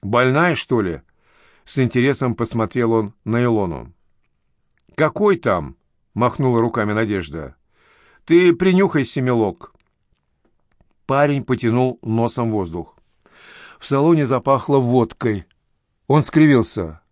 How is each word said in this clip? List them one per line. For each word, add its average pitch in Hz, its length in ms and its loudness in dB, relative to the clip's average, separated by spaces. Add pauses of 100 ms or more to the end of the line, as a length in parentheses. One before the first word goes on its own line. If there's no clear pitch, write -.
«Больная, 127 520 0
что 123 260 -2
ли?» — 90 220 -4 (640)
с - 140 -8
интересом 127 560 0
посмотрел 113 580 -2
он 110 220 -2 (100)
на 117 180 -2
Илону. 92 500 -2 (1000)
«Какой 190 420 0
там?» — 85 400 -4 (380)
махнула 123 460 0
руками 113 320 -2
Надежда. 90 640 -6 (680)
«Ты 175 300 6
принюхайся, 180 680 0
милок». 120 540 -2 (1300)
Парень 139 380 0
потянул 123 580 0
носом 117 480 -2
воздух. 87 460 -6 (840)
В - 80 -16
салоне 147 400 2
запахло 131 520 0
водкой. 120 680 0 (600)
Он 147 160 2
скривился. 113 800 2 (120)